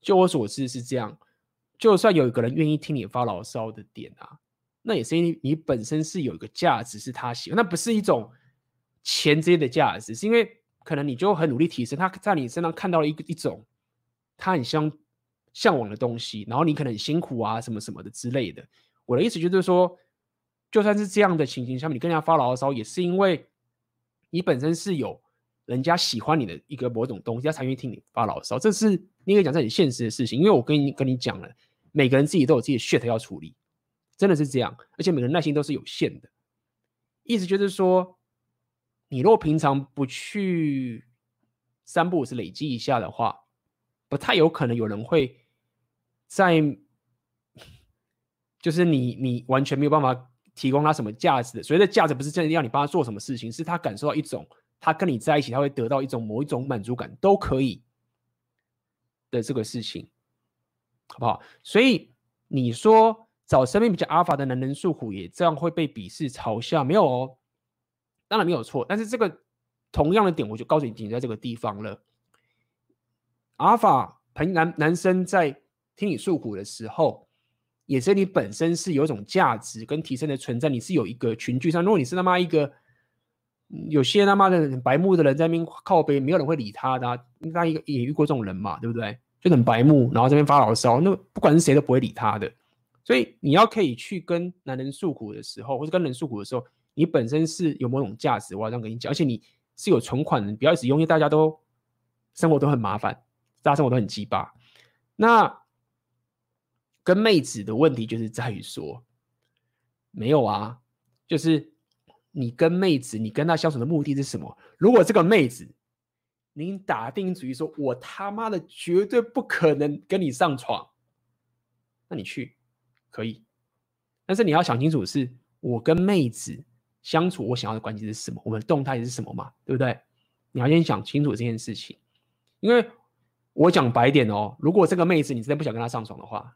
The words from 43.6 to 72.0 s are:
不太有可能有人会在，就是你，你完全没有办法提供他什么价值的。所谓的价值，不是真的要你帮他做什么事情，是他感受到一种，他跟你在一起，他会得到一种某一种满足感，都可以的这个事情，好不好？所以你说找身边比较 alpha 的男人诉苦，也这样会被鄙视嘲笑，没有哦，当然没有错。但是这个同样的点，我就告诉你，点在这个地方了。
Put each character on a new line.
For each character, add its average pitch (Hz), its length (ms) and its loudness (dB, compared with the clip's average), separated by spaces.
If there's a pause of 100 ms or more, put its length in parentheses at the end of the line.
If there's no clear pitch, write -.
不 143 100 -2
太 - 160 0
有 165 140 6
可 160 180 -2
能 117 100 0
有 113 100 -2
人 107 160 -6
会 135 380 0 (880)
在， 175 320 4 (2000)
就 170 100 -2
是 170 140 2
你， 131 320 0
你 123 320 -4
完 135 160 2
全 139 140 -4
没 147 80 0
有 143 40 2
办 151 100 4
法 131 300 -2 (240)
提 - 160 -2
供 139 140 2
他 156 80 2
什 143 120 -4
么 104 80 -8
价 135 300 0
值 120 160 -10
的。 92 40 -12
所 143 120 -2
谓 170 40 6
的 202 80 6
价 185 200 2
值， 147 80 0
不 127 80 -6
是 147 80 -6
真 170 140 -2
的 156 60 0
要 165 120 0
你 120 60 -4
帮 139 120 -2
他 147 60 0
做 160 160 -2
什 117 100 -4
么 101 60 -10
事 123 180 -8
情， 113 140 -10
是 156 140 -10
他 165 140 -6
感 113 180 -6
受 147 120 -4
到 120 60 -2
一 151 60 -2
种， 82 240 -10 (360)
他 160 120 0
跟 180 160 0
你 127 100 -2
在 151 200 2
一 143 40 0
起， 117 100 -8
他 127 80 -2
会 143 80 0
得 123 200 -4
到 135 140 0
一 139 40 -6
种 127 140 -6
某 113 220 -6
一 147 40 -4
种 135 200 -4
满 123 160 -4
足 120 140 -6
感， - 240 -12
都 196 160 6
可 143 240 -2
以 135 200 -2 (1500)
的 123 100 -2
这 113 140 -6
个 120 80 -2
事 117 180 -8
情， - 280 -12 (960)
好 - 120 -20
不 127 60 -6
好？ 113 160 0 (220)
所 - 180 2
以 247 320 2 (360)
你 123 240 -2
说 220 560 4 (180)
找 131 180 4
身 165 160 0
边 233 120 4
比 165 40 -2
较 - 120 -2
alpha 165 260 2
的 139 100 -2
男 127 140 -4
人 131 160 -4
诉 170 180 -4
苦， 110 200 -8
也 92 160 -10
这 - 160 -4
样 160 100 2
会 165 160 -4
被 165 160 -4
鄙 101 220 -10
视 151 200 -8
嘲 113 320 -6
笑， 151 220 -2
没 131 120 -2
有 208 100 4
哦， 131 340 -4 (880)
当 208 100 -2
然 202 80 2
没 170 60 0
有 127 140 -2
错。 123 240 -4
但 208 100 -2
是 220 80 -6
这 226 100 -6
个 214 260 -2 (500)
同 151 200 2
样 208 120 4
的 180 80 2
点， 139 160 -4
我 110 80 -8
就 117 80 -10
告 156 160 2
诉 139 60 -4
你， 113 40 -4
点 107 180 -10
在 117 120 -4
这 131 80 -6
个 110 80 -6
地 117 180 -8
方 107 260 -8
了。 107 220 -12 (1600)